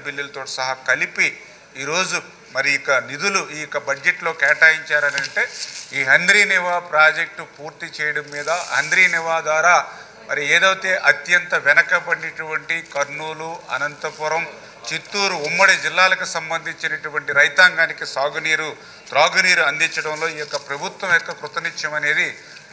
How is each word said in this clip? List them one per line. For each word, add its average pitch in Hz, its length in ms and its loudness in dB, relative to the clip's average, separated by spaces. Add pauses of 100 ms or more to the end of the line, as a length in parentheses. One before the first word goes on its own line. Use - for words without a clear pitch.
బిల్లులతో 139 400 -10 (120)
సహా 131 180 -4 (160)
కలిపి 170 380 -2 (540)
ఈరోజు 170 360 -4 (360)
మరి 135 240 0
ఇక 143 120 -6 (200)
నిధులు 185 300 -2 (160)
ఈ - 40 -10
యొక్క 147 180 -8 (100)
బడ్జెట్లో 170 420 -2 (100)
కేటాయించారని 151 840 2
అంటే 165 180 -4 (560)
ఈ - 20 -2 (120)
హంద్రీనివా 180 640 4 (160)
ప్రాజెక్టు 156 520 2 (140)
పూర్తి 156 300 -14 (120)
చేయడం 147 360 -4
మీద, 147 160 -6 (260)
హంద్రీనివా 165 600 2 (120)
ద్వారా 156 280 6 (520)
మరి 143 140 -2 (120)
ఏదైతే 190 360 2 (200)
అత్యంత 170 440 2 (120)
వెనకబడినటువంటి 160 1120 0 (180)
కర్నూలు, 151 540 -6 (260)
అనంతపురం, 151 680 -4 (440)
చిత్తూరు 185 480 -4 (120)
ఉమ్మడి 185 260 4 (100)
జిల్లాలకు 180 420 2 (100)
సంబంధించినటువంటి 156 1000 -6
రైతాంగానికి 160 680 4 (100)
సాగునీరు, 156 560 -2 (400)
త్రాగునీరు 175 600 4
అందించడంలో 156 560 -2 (100)
ఈ - 60 -10
యొక్క 147 140 -8 (120)
ప్రభుత్వం 180 480 -8
యొక్క 165 240 -2
కృతనిశ్చయం 156 600 -8
అనేది 151 280 0 (440)